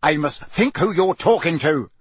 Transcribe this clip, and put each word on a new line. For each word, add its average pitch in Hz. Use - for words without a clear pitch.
Amos, 147
think -
who 202
you're 185
talking 170
to 143